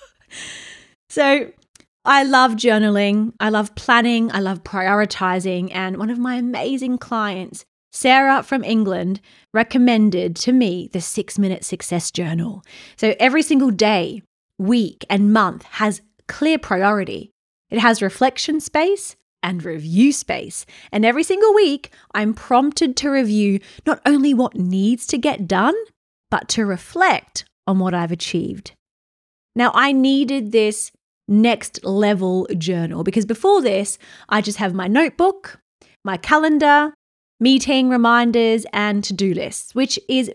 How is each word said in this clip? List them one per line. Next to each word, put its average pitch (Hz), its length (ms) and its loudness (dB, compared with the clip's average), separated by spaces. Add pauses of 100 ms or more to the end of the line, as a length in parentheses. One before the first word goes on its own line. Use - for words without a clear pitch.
(280)
<laughs> - 800 -20
So 285 440 0 (520)
I 277 200 4
love 254 320 4
journaling. 214 840 2
I 214 120 -2
love 214 260 -2
planning. 233 560 0
I - 80 -2
love 190 240 -4
prioritizing. 185 1080 -2
And 185 260 -6
one 214 120 -4
of 240 80 -4
my 247 160 -4
amazing 254 640 -4
clients, 208 640 -8 (280)
Sarah 269 500 4
from 262 220 -4
England, 196 560 -2 (320)
recommended 214 800 2
to - 180 -2
me 190 400 0
the 185 80 -4
six-minute 196 640 -4
success - 460 -6
journal. 165 540 -6 (320)
So 214 240 0
every 254 220 4
single 277 280 2
day, 202 520 0 (360)
week, 202 500 -2
and 202 240 2
month 208 320 0
has - 380 -4 (240)
clear 311 320 0
priority. 202 720 -2 (440)
It - 60 0
has 226 200 4
reflection 254 600 -2
space 359 560 -2 (260)
and 175 220 -4
review 170 480 2
space. - 520 -8 (280)
And 208 120 2
every 254 200 2
single 415 300 2
week, 339 360 0 (240)
I'm 214 180 -2
prompted 262 640 0
to 285 120 -2
review 208 480 2 (260)
not - 220 -2
only 285 260 4
what 247 220 0
needs 196 540 -2
to 285 100 -2
get 233 300 -2
done, 196 260 2 (560)
but - 200 -4
to 226 140 -2
reflect 277 800 -2 (220)
on 190 140 0
what 185 120 -2
I've 170 200 -2
achieved. - 640 -8 (800)
Now, 240 180 2
I 269 160 2
needed 269 640 0
this 214 400 0 (340)
next 214 580 0
level 190 640 0 (100)
journal 165 460 -4
because 196 240 0
before 370 360 2
this, 202 360 -2 (300)
I 214 120 0
just 208 180 -4
have 190 160 -2
my 185 120 -6
notebook, 330 720 0 (460)
my 190 120 -4
calendar, 302 800 2 (460)
meeting 262 480 2
reminders, 233 840 2
and 208 300 -2
to-do 190 320 -2
lists, - 400 -10
which 262 240 -2 (100)
is 262 260 0